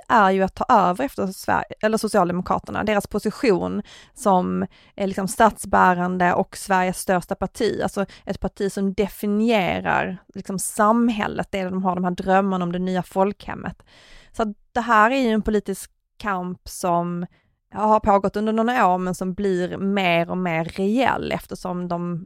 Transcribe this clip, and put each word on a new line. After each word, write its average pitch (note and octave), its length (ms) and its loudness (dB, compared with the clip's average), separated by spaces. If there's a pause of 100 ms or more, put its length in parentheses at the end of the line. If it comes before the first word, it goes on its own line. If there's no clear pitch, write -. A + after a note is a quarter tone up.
är G#3 240 6
ju F#3+ 120 2
att F#3 120 -2
ta - 140 -4
över F#3 340 4
efter G#3 240 -4
Sver-, F#3+ 360 -2 (180)
eller G#3+ 160 0
Socialdemokraterna, F#3 840 -2
deras G#3 240 0
position G3 760 0 (320)
som, F#3 520 0 (300)
eh, G3+ 120 -4
liksom F#3+ 200 -4
statsbärande F#3 1080 2
och - 240 -2
Sveriges F#3 420 0
största F#3 360 -2
parti. - 480 -4
Alltså G3 220 -4 (200)
ett G3+ 140 -8
parti G3 320 -4
som G3 220 -2
definierar F#3+ 1200 0 (160)
liksom G3 260 -8
samhället, G#3+ 920 0
det G3 80 -4
är F#3 100 -4
de F#3+ 140 -4
har F#3 120 0
de F3+ 80 -4
här F3+ 80 0
drömmarna F#3+ 520 0
om F3 80 -4
det F3+ 80 -4
nya F#3 240 -2
folkhemmet. - 800 -4 (480)
Så - 100 -4
att G#3+ 80 -2 (220)
det B3 100 -2
här A3+ 300 6
är C4+ 100 2
ju A#3+ 80 2
en A3 120 2
politisk G3+ 500 -2 (260)
kamp F3+ 500 -6
som F3 580 -2 (480)
har G#3+ 260 4
pågått G3+ 360 2
under G#3+ 180 0
några A3+ 340 2
år F3+ 100 4
men F3+ 180 -2
som F#3 180 -4
blir F3+ 440 -2
mer F#3 520 2
och F3+ 80 -4
mer E3+ 280 0
reell G#3 680 0
eftersom F3+ 560 -6
de, F3 380 -6